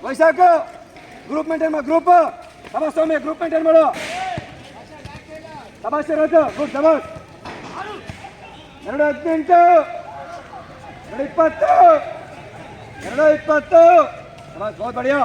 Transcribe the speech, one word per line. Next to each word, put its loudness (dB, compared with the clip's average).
ವೈಶಾಖ್, 0
ಗ್ರೂಪ್ -6
ಮೇಂಟೈನ್ -4
ಮಾಡು, -8
ಗ್ರೂಪ್. 2
ಸಬಾಸ್ -4
ಸ್ವಾಮಿ, -2
ಗ್ರೂಪ್ -8
ಮೇಂಟೈನ್ -4
ಮಾಡು. 6
ಸಬಾಸ್ -6
ಶರತ್, 2
ಗುಡ್ -8
ಸಬಾಸ್. 0
ಎರಡು -4
ಹದಿನೆಂಟು, 0
ಎರಡು -8
ಇಪ್ಪತ್ತು, 0
ಎರಡು -2
ಇಪ್ಪತ್ತು. 2
ಸಬಾಸ್, -10
ಬಹುತ್ -8
ಬಢಿಯಾ. -2